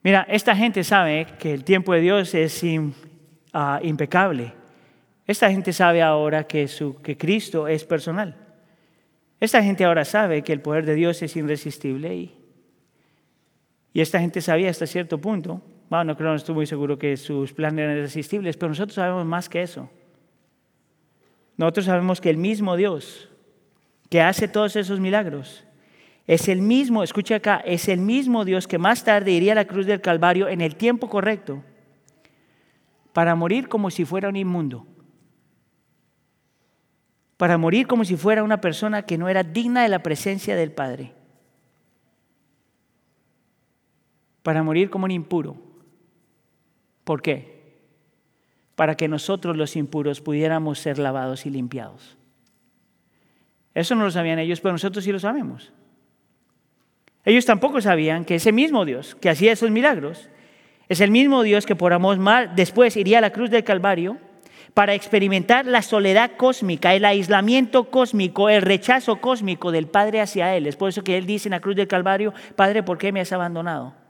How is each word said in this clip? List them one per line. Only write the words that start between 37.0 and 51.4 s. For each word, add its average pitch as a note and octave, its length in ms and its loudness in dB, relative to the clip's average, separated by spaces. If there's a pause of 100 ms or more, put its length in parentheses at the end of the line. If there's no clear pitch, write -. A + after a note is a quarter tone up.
para F3 200 2
morir E3+ 300 2
como A#3 160 0
si F3+ 140 -2
fuera G#3+ 260 0
una G#3+ 160 0
persona G#3 440 -4
que E3+ 140 -6
no F3 120 -4
era F#3 140 0
digna A#3 400 -2
de A3+ 60 2
la F#3 140 -2
presencia G3 540 -4
del D#3 160 -2
Padre, C3 400 -8 (3250)
para D#3+ 180 0
morir D#3+ 280 0
como F#3+ 160 -4
un F#3+ 60 -2
impuro. D#3+ 440 -6 (1500)
¿Por D3+ 160 -4
qué? - 580 -8 (960)
Para D#3 200 2
que D#3+ 120 -4
nosotros E3+ 480 -4
los D#3 220 -4
impuros C#3+ 420 -4
pudiéramos D#3 600 -2
ser C#3+ 200 -6
lavados C3 460 -6